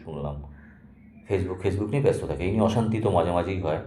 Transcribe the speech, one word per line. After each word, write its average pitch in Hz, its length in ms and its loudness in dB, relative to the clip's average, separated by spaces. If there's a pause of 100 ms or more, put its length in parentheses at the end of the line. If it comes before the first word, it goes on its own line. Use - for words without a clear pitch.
শুনলাম। 71 380 -8 (840)
Facebook, 90 340 -2
Facebook 101 280 0
নিয়ে 139 120 2
ব্যস্ত 90 220 2
থাকে, 76 200 -4
এই 95 60 0
নিয়ে 110 120 2
অশান্তি 110 380 2
তো 104 100 2
মাঝে 87 220 2
মাঝেই 90 280 0
হয়। 80 260 0